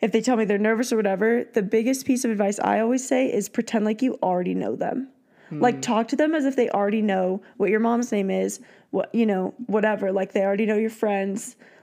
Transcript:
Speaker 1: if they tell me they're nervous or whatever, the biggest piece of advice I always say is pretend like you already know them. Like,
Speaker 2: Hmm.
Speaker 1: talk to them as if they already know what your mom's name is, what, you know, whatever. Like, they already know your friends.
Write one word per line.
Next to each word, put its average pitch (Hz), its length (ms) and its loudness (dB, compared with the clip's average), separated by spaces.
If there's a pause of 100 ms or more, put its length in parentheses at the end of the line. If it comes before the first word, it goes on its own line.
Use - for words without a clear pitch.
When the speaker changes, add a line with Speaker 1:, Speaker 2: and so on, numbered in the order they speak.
Speaker 1:
if 226 120 0
they 220 80 4
tell 247 160 2
me 220 80 2
they're 202 120 0
nervous 226 360 0
or - 20 2
whatever, 214 480 2 (100)
the 214 80 2
biggest 226 440 0
piece 247 180 0
of 233 80 0
advice 208 280 0
I 208 200 2
always 247 260 0
say 262 260 0
is - 180 -2
pretend 226 360 -2
like 214 160 0
you 254 220 0
already 180 320 0
know 113 200 -2
them. - 340 -4 (420)
Like, 160 240 2
Speaker 2:
Hmm. 135 60 -10
Speaker 1:
talk 226 280 0
to 277 60 -2
them 311 180 2
as 302 120 0
if 269 100 0
they 240 140 2
already 208 320 0
know 190 400 0 (160)
what 190 120 0
your 214 100 2
mom's 233 320 0
name 196 200 -2
is, 190 280 -2 (320)
what, - 220 -4
you 226 120 2
know, 190 280 0 (140)
whatever. 202 440 0
Like, 190 220 -2
they 196 100 2
already 202 220 0
know 208 120 0
your 220 120 0
friends. 196 640 -4 (280)